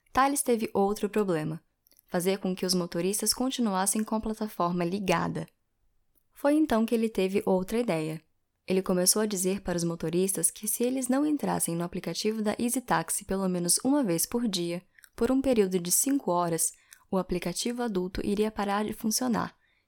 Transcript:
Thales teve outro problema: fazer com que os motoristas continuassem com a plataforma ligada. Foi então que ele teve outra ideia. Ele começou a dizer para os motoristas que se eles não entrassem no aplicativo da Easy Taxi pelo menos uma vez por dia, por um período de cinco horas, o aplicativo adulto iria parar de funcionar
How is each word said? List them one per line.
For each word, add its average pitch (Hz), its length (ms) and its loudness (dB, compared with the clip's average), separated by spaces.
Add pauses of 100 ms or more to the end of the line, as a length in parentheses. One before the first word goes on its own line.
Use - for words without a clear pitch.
(120)
Thales 277 300 2
teve 220 320 0
outro 196 380 0
problema: 165 520 -2 (440)
fazer 185 320 0
com 185 180 -2
que - 80 -4
os 180 80 0
motoristas 180 600 0
continuassem 214 680 0
com 214 120 -4
a 220 60 0
plataforma 196 640 -2
ligada. 170 640 -2 (840)
Foi 294 220 2
então 254 320 4
que 240 80 0
ele 226 140 2
teve 190 360 0
outra 190 340 0
ideia. 160 440 -2 (440)
Ele 190 140 2
começou 185 400 2
a 220 60 2
dizer 190 340 -2
para 180 160 -2
os 170 80 0
motoristas 170 640 0
que - 180 -10
se - 160 0
eles 254 240 -2
não 269 180 2
entrassem 180 480 0
no 170 100 -2
aplicativo 185 560 -4
da 208 180 0
Easy 240 220 0
Taxi - 440 -2
pelo 190 240 -2
menos 175 360 0
uma 277 200 2
vez 170 200 0
por 240 220 -2
dia, 175 360 -4 (340)
por 233 160 2
um 269 100 2
período 196 380 4
de 175 100 -4
cinco 269 400 2
horas, 170 420 0 (380)
o 190 80 2
aplicativo 180 640 -2
adulto 190 420 -2
iria 208 260 0
parar 202 340 -2
de 214 80 -4
funcionar 214 600 -2 (360)